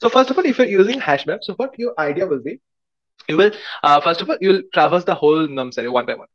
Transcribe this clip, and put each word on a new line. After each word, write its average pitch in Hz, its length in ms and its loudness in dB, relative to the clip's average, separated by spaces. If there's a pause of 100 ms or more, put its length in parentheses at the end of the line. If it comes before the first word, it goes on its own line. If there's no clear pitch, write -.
So 233 80 2
first 262 220 2
of 262 60 -6
all, 370 80 2
if 277 140 0
you're 254 80 4
using 208 340 2
hash 143 240 -2
map, 170 180 -6
so 196 120 -10
what 262 240 -8
your 233 200 -6
idea 151 280 -2
will 139 160 -4
be, 165 180 -10 (680)
you 156 80 -4
will, 202 160 4 (320)
uh, 147 160 6
first 170 220 -2
of 190 80 -6
all, 311 100 -4
you 190 80 0
will 190 140 2 (100)
traverse 170 320 2
the 175 100 -2
whole 156 320 2
nums 131 320 -8
array 117 80 -4
one 123 200 -2
by 120 80 -6
one, - 200 -16